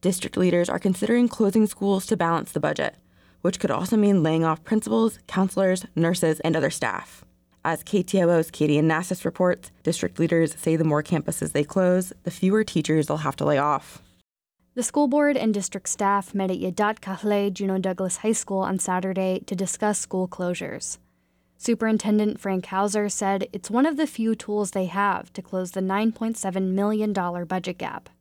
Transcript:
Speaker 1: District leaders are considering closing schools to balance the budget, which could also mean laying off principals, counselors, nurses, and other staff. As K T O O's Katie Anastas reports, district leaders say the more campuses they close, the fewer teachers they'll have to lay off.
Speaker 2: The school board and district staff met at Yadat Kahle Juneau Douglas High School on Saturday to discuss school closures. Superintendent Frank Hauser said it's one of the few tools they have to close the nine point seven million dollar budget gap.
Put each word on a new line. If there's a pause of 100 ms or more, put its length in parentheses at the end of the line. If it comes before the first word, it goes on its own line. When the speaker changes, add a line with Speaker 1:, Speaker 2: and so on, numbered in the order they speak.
Speaker 1:
District
leaders
are
considering
closing
schools
to
balance
the
budget, (420)
which
could
also
mean
laying
off
principals,
counselors, (100)
nurses,
and
other
staff. (400)
As
K
T
O
O's
Katie
Anastas
reports, (100)
district
leaders
say
the
more
campuses
they
close, (120)
the
fewer
teachers
they'll
have
to
lay
off. (720)
Speaker 2:
The
school
board
and
district
staff
met
at
Yadat
Kahle
Juneau
Douglas
High
School
on
Saturday
to
discuss
school
closures. (580)
Superintendent
Frank
Hauser
said
it's
one
of
the
few
tools
they
have
to
close
the
nine
point
seven
million
dollar
budget
gap. (120)